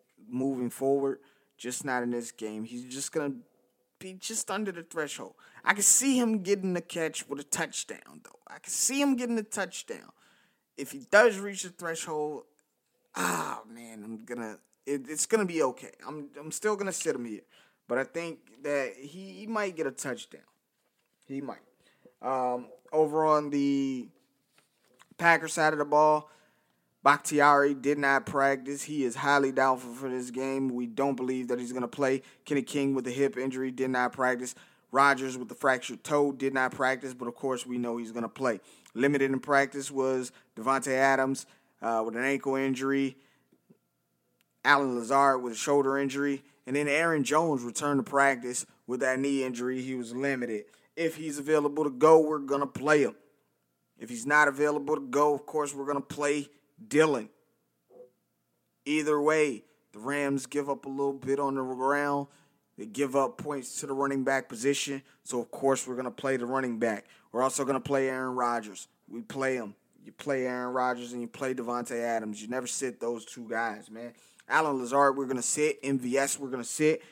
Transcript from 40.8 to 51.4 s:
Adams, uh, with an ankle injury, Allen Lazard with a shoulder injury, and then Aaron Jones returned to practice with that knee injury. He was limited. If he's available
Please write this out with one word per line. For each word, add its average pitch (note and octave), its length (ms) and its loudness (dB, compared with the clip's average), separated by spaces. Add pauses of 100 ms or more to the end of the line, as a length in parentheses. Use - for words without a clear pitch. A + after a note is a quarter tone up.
Adams, C3+ 540 2 (360)
uh, A2+ 240 0
with A2+ 120 -4
an B2 80 0
ankle C3+ 300 0
injury, C3+ 600 0 (1500)
Allen C#3 340 4
Lazard C3+ 420 4
with B2 120 -6
a A2 40 -8
shoulder C#3 400 2
injury, C#3 460 -2 (220)
and C3 100 -4
then D3 140 0
Aaron D#3 340 2
Jones D3 400 2
returned C3+ 420 -2
to - 40 -16
practice C3 560 2 (220)
with B2 120 -4
that C3 200 0
knee C#3 220 0
injury. B2+ 400 -4
He C3 140 -8
was A#2+ 180 -8
limited. B2 520 -4 (320)
If D#3+ 180 0
he's D#3 240 -8
available D3 460 2